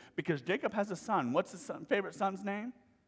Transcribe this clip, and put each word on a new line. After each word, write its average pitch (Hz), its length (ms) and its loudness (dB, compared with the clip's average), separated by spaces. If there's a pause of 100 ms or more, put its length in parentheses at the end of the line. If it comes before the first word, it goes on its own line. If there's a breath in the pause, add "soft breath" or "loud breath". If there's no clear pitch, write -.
(160 soft breath)
because 156 260 0
Jacob 190 320 0
has 208 160 0
a 190 60 -4
son. 135 380 2
What's 180 180 4
his 185 100 -10
son, 151 240 -8
favorite 196 300 0
son's 196 280 0
name? 208 300 -4 (340)